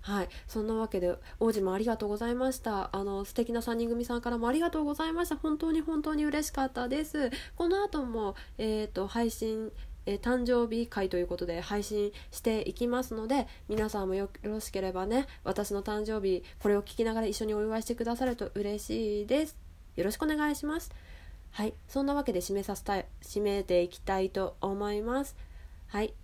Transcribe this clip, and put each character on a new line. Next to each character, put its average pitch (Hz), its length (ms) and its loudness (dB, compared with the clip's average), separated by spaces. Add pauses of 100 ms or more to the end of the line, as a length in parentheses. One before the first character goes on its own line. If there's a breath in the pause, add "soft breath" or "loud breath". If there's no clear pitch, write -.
は 202 220 0
い。 175 60 -2 (200 loud breath)
そ 220 140 -2
ん 208 40 0
な 226 80 2
わ 220 140 0
け 196 120 0
で、 175 140 4 (240 loud breath)
王 226 140 6
子 214 80 2
も 190 140 2
あ 196 40 0
り 214 60 2
が 226 140 2
と 214 80 -2
う - 20 0
ご 208 80 0
ざ 233 140 -2
い 240 40 2
ま 254 160 2
し 254 100 -4
た。 202 360 -2
あ 196 80 0
の、 196 220 -2
素 - 80 -14
敵 233 180 2
な 233 80 0
三 233 160 0
人 233 140 0
組 233 160 0
さ 240 100 -2
ん 240 60 -2
か 240 80 -2
ら 233 80 0
も 233 100 2
あ 254 40 4
り 311 80 4
が 339 100 4
と 320 100 0
う 302 40 2
ご 294 100 0
ざ 320 120 -2
い 330 60 0
ま 339 140 0
し - 20 -6
た。 302 80 -2
本 302 220 0
当 320 140 2
に 320 100 4
本 311 180 0
当 311 140 0
に 302 100 2
嬉 294 240 2
し - 20 -6
か 269 140 0
っ 262 80 -2
た 247 160 -2
で 294 160 0
す。 294 260 0 (240 loud breath)
こ 339 140 2
の 392 140 4
後 320 220 0
も、 220 300 0 (220 loud breath)
え 214 280 0
ー - 20 -6
と、 190 200 -2
配 233 240 2
信、 220 400 -2 (360 loud breath)
え 202 80 0
ー、 202 60 -2
誕 247 260 2
生 240 280 6
日 233 120 2
会 190 240 0
と 180 80 2
い 175 40 4
う 175 40 0
こ 175 100 -2
と 180 80 -2
で 170 160 -2
配 202 240 0
信 208 280 0 (180 loud breath)
し - 100 -10
て 220 260 2
い 190 60 -4
き 240 160 0
ま 247 160 2
す 254 80 -8
の 220 140 -4
で、 262 200 2 (220 loud breath)
皆 214 220 2
さ 208 140 0
ん 190 40 0
も 185 60 2
よ 196 160 -2 (120)
ろ 214 180 -2
し - 100 -8
け 196 100 -2
れ 185 120 0
ば 185 120 0
ね、 240 220 2 (180 loud breath)
私 202 280 0
の 202 100 0
誕 208 240 0
生 214 200 0
日、 185 160 2 (200 loud breath)
こ 208 60 4
れ 208 100 8
を 202 40 2
聞 - 140 -10
き 226 80 4
な 226 80 2
が 226 80 2
ら 226 60 2
一 208 100 0
緒 226 80 0
に 214 80 0
お 208 80 2
祝 220 160 0
い 226 60 0
し - 20 -4
て 233 100 -2
く 240 100 -2
だ 233 120 0
さ 254 80 0
る 247 120 2
と 202 180 -4
嬉 208 280 0
し 214 420 0
い - 20 -8
で 285 180 6
す。 - 140 -10 (380)
よ 170 80 2
ろ 196 60 4
し 226 60 -2
く - 60 -2
お 320 40 2
願 302 240 2
い 285 60 2
し - 80 -6
ま 302 160 0
す。 - 100 -12 (640 loud breath)
は 208 140 0
い。 220 80 -2 (120)
そ 277 160 0
ん 277 40 2
な 277 80 2
わ 285 100 2
け 240 80 2
で 175 80 4
締 196 140 -2
め 196 80 2
さ 196 140 -2
せ - 80 -10
た 202 140 2
い、 175 60 -2 (160)
締 - 220 -2
め 202 200 4
て 180 200 6
い 180 80 0
き - 80 -16
た 190 220 0
い 190 100 2
と - 320 -2
思 202 280 0
い 208 120 0
ま 254 240 0
す。 - 100 -14 (500 loud breath)
は 208 160 -2
い。 220 220 -2